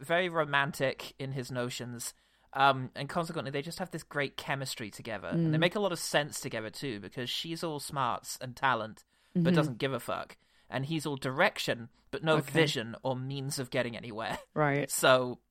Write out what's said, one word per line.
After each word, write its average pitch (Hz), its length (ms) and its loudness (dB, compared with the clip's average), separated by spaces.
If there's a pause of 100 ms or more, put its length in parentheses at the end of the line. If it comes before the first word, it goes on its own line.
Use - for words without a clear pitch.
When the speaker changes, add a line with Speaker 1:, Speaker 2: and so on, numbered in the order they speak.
Speaker 1:
very 170 260 2
romantic 143 920 0
in 135 140 -6
his 127 180 -6
notions. 123 640 -6 (380)
Um, 135 420 4
and 139 120 -6
consequently, 160 440 -4
they 143 100 -2
just 165 160 -10
have 180 140 -8
this 160 100 -8
great - 360 -4
chemistry 131 520 -4
together. 98 380 -8
And 160 260 2
they 156 60 4
Speaker 2:
Mm. - 20 6
Speaker 1:
make 175 140 4
a 220 40 0
lot 196 120 2
of 165 80 -4
sense 147 420 0
together, 110 300 -6
too, 113 280 -6
because 123 300 -8
she's 165 340 -4
all 151 160 -4
smarts 127 640 -2
and 127 140 -8
talent, 113 480 2 (320)
but 180 80 4
Speaker 2:
Mm-hmm. 175 120 6
Speaker 1:
doesn't 151 220 4
give 135 160 0
a 120 60 -2
fuck. - 360 -6 (360)
And 127 160 -2
he's 160 180 0
all 143 100 -2
direction, 131 760 0 (200)
but - 140 -8
no 156 140 6
Speaker 2:
Okay. 139 160 -2
Speaker 1:
vision 139 500 2
or 131 120 0
means 135 440 -4
of 123 100 -4
getting 120 260 -2
anywhere. 110 500 -6
<laughs> - 100 -16
Speaker 2:
Right. 147 340 2
Speaker 1:
So, 127 600 4